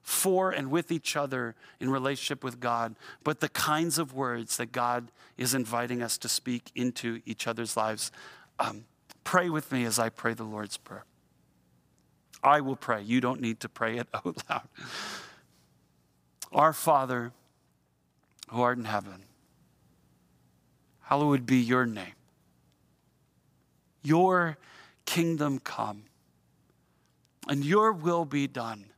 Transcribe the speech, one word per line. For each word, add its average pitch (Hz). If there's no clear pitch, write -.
for 190
and 143
with 165
each 160
other 131
in 127
relationship 135
with 123
God, 117
but 151
the 156
kinds 156
of 135
words 120
that 120
God 120
is 123
inviting 120
us 117
to 120
speak -
into 120
each 117
other's 117
lives. 110
Um, 107
pray 180
with 156
me 127
as 113
I 113
pray 113
the 110
Lord's 107
Prayer. -
I 147
will 131
pray. 110
You 120
don't 123
need 113
to 117
pray 113
it 120
<laughs> -
out -
loud. -
Our 151
Father, 127
who 120
art 123
in 117
heaven, 101
hallowed 139
be 131
your 123
name. 104
Your 170
kingdom 151
come, 104
and 139
your 214
will 170
be 139
done 113